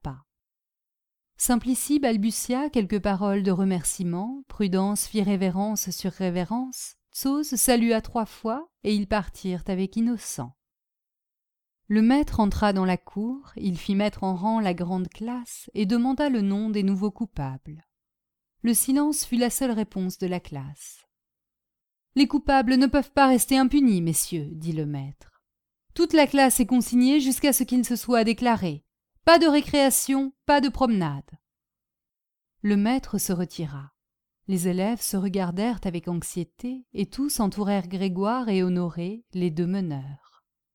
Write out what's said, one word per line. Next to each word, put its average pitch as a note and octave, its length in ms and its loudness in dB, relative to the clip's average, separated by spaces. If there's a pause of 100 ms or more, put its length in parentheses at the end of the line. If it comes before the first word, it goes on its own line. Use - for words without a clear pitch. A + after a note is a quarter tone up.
pas. C3+ 200 -12 (1120)
Simplici B3+ 640 0
balbutia A#3+ 680 0
quelques G#3 300 0
paroles G3+ 440 0
de F#3+ 80 2
remerciement, F#3 1000 -2
Prudence G3 580 -2
fit G#3+ 160 -2
révérence G3 680 -2
sur F3+ 220 -6
révérence, F#3+ 840 -6 (180)
Tsoz C#4+ 420 -2
salua A#3 460 2
trois A3+ 240 -4
fois, B3 440 -8 (140)
et G#3+ 100 0
ils G3+ 140 -2
partirent F#3+ 600 -4
avec F#3+ 280 -2
Innocent. A3 560 -4 (1400)
Le G#3+ 140 4
maître C4+ 380 2
entra G#3 340 2
dans F#3+ 120 0
la F3+ 120 0
cour, B3 600 -8
il F3+ 200 -4
fit - 160 -4
mettre G3+ 300 0
en F#3+ 120 -2
rang A3 260 0
la F#3+ 120 0
grande F3+ 360 -4
classe A#3+ 640 -12
et G#3 100 0
demanda B3 440 0
le A#3+ 120 0
nom G3+ 280 0
des G#3 120 -2
nouveaux G3 300 0
coupables. D3+ 720 -8 (800)
Le A#3 120 2
silence C#4+ 520 0
fut - 100 -4
la A#3+ 140 2
seule B3+ 220 -2
réponse G3+ 460 -4
de - 80 -6
la F3+ 140 -4
classe. « - 640 -16 (1120)
Les C#4 100 6
coupables C4+ 500 2
ne C4 120 6
peuvent C4+ 240 0
pas C#4 160 6
rester C4 300 4
impunis, C4 440 4
messieurs, » E3 520 -2
dit D#3+ 180 -8
le D#3 140 -2
maître. « C#3+ 560 -10 (520)
Toute E4+ 200 0
la D4+ 120 8
classe C4+ 360 4
est A#3 40 4
consignée B3 540 4
jusqu'à C4+ 340 2
ce B3+ 100 2
qu'il B3 220 0
se A#3+ 120 -2
soit A#3 260 2
déclaré. G#3+ 600 0 (400)
Pas E4 120 8
de D#4+ 80 6
récréation, C#4 880 2 (120)
pas C#4+ 160 4
de C#4 80 2
promenade. » F#3+ 600 0 (1300)
Le G#3 160 2
maître A3 420 0
se - 140 -2
retira. D3 580 -8 (560)
Les F#3 220 0
élèves F#3+ 320 -2
se - 160 -4
regardèrent F#3+ 640 -2
avec F3 240 -6
anxiété F3+ 840 -6
et G3 140 -2
tous C#4 340 -4
entourèrent G3 460 0
Grégoire G3 640 -2
et F#3+ 140 2
Honoré, F3 680 -4
les F3 180 -2
deux E3+ 160 -2
meneurs. « D3+ 760 -6 (320)